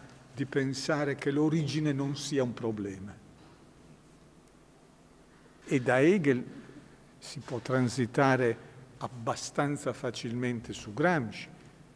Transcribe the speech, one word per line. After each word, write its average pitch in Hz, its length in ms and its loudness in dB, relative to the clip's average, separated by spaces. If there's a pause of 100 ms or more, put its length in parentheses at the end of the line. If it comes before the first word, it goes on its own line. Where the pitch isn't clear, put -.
(340)
di 139 120 -4
pensare 139 720 0
che - 140 -2
l'origine 151 600 2
non 139 240 -2
sia 139 260 0
un 120 120 0
problema. 101 600 -6 (2500)
E 143 160 2
da 123 180 4
Hegel 143 440 6 (760)
si - 220 -14
può 120 200 -6
transitare 127 1080 2 (320)
abbastanza 135 920 -4
facilmente 120 800 -4
su 104 220 -12
Gramsci. 147 560 0 (460)